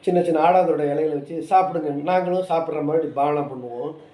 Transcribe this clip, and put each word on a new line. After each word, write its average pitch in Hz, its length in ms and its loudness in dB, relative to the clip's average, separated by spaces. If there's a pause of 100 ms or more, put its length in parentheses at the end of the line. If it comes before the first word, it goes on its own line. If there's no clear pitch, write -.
சின்ன 180 220 2
சின்ன 165 280 4
ஆடாதோட 180 280 4
இலைகளை 151 300 0
வச்சு, 147 420 -6
"சாப்பிடுங்க." 165 520 2
நாங்களும் 180 460 0
சாப்பிட்ற 156 340 -2
மாதிரி 156 240 0
பானம் 143 440 -2
பண்ணுவோம். 127 440 -10 (200)